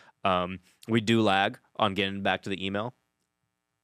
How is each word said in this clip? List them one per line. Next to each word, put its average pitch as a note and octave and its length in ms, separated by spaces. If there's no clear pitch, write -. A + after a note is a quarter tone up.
Um, F2+ 340
we A2+ 140
do A2+ 200
lag G2+ 360
on G#2 160
getting G2 300
back F#2+ 200
to G2+ 60
the F#2+ 160
email. G2+ 280